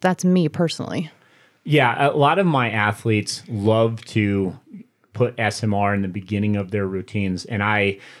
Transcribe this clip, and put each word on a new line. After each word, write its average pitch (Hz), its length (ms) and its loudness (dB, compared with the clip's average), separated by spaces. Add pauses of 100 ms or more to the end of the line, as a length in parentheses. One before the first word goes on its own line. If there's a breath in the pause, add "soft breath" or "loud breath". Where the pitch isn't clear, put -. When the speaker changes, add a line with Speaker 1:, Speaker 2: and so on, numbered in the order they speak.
Speaker 1:
that's 185 240 0
me 180 240 4
personally. 156 640 -4 (520 soft breath)
Speaker 2:
Yeah, 143 460 4
a - 20 2
lot 151 280 4
of 196 60 2
my 131 240 2
athletes 107 800 0
love 113 580 0
to 101 520 0 (560)
put 120 260 0
S 104 240 -2
M 107 100 0
R 101 220 0
in 98 80 -2
the 98 40 -4
beginning 101 480 -4
of 98 140 -4
their 101 160 -2
routines, 95 600 -4
and 104 180 -4
I 104 340 2 (240 loud breath)